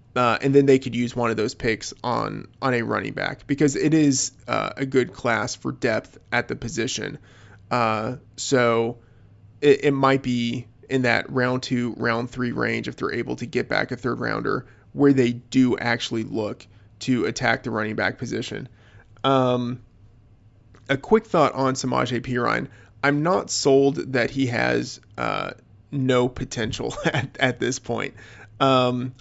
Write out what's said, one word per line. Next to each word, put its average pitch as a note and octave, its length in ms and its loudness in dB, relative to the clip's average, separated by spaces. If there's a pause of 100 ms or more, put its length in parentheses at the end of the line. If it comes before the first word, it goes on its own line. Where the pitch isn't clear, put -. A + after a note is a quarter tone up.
(160)
Uh, A#2+ 260 4
and C#3 140 2
then C#3 100 8
they C3+ 140 6
could A#2+ 160 -6
use A#2+ 200 -2
one A#2+ 140 0
of A2+ 80 0
those A2 160 -2
picks - 400 -4 (100)
on, G#2+ 440 -4 (160)
on C3 100 2
a A#2+ 80 0
running G#2+ 320 -4
back, - 320 -6
because C#3+ 300 2
it D3+ 180 2
is, D3 380 2 (160)
uh, G#2+ 280 -2
a C#3 100 -4
good B2+ 280 0
class A2+ 420 -2
for - 160 -6
depth A2+ 460 -4 (140)
at A#2+ 160 0
the B2 80 -6
position. A2 640 -6 (500)
Uh, A2+ 460 0 (200)
so A#2 640 2 (640)
it, D3 240 6
it D3 60 4
might C3+ 320 2
be A#2+ 440 -2 (220)
in C3 140 0
that A2+ 280 0
round B2+ 300 0
two, A#2+ 340 -2
round A#2+ 360 -2
three B2 200 -4
range A#2 360 -2
if A#2+ 80 -10
they're - 180 -4
able A#2+ 220 -4
to B2 100 -10
get A#2+ 240 -4
back G#2+ 220 0
a B2+ 40 -6
third A#2+ 240 -4
rounder A2 460 -4 (280)
where C#3+ 200 6
they B2 180 4
do B2 460 2
actually A#2 460 -4
look G#2 420 -6 (320)
to A#2+ 280 0
attack A2+ 360 0
the - 80 -8
running G#2+ 260 -4
back G#2 220 -2
position. A2 500 -8 (560)
Um, B2 600 2 (1080)
a C3+ 80 2
quick A3 300 2
thought D3+ 260 2
on C3 220 0
Samaje B2 460 -2
Perine. A#2+ 460 -2 (360)
I'm C#3+ 180 2
not F#3 300 0
sold C#3 640 2
that A#2+ 180 0
he B2+ 160 0
has, A#2+ 520 -2 (200)
uh, - 320 -4 (400)
no B2+ 360 2
potential A#2 720 -6
<laughs> - 60 -10
at, D3 340 -2
at B2+ 200 0
this A#2+ 180 -2
point. G#2+ 380 -6 (460)
Um, B2+ 600 2